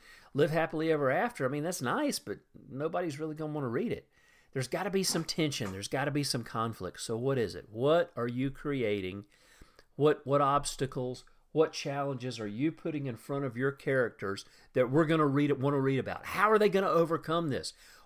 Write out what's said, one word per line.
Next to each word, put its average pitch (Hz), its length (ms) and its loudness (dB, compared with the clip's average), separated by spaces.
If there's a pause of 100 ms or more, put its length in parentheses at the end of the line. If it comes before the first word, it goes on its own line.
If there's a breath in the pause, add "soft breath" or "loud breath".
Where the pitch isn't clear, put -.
(340 loud breath)
live 147 160 4
happily 160 420 0
ever 143 180 4
after, 180 360 0
I - 20 2
mean, 147 140 -2
that's 170 180 -4
nice, 214 380 0
but 98 200 -8 (320)
nobody's 160 480 -4
really 156 160 -6
gonna 151 180 -6
wanna 143 160 -2
read 165 240 0
it. - 140 -8 (460 soft breath)
There's 131 160 -2
gotta 185 220 -2
be 190 120 2
some 175 220 0
tension. 139 480 -2
There's 95 160 -8
gotta 143 220 -2
be 143 140 0
some 135 180 -2
conflict. 113 580 -6
So 113 160 -4
what 131 220 0
is 95 160 0
it? 85 160 -12
What 143 460 2
are 120 120 -2
you 127 220 -2
creating? 104 760 -4 (680 soft breath)
What, 147 320 2
what 143 160 4
obstacles, 139 800 -2 (280 soft breath)
what 156 200 4
challenges 139 640 -6
are 110 80 -6
you 117 240 -2
putting 151 360 -6
in 120 100 -6
front 143 280 -6
of 120 120 -6
your 135 160 0
characters 117 720 -2 (300 soft breath)
that 127 160 4
we're 151 160 6
gonna 156 200 4
read, 143 340 4
wanna 139 200 2
read 135 180 2
about? - 280 -4
How 185 240 2
are 220 80 6
they 208 100 6
gonna 190 200 2
overcome 160 600 2
this? 104 240 -4 (340 loud breath)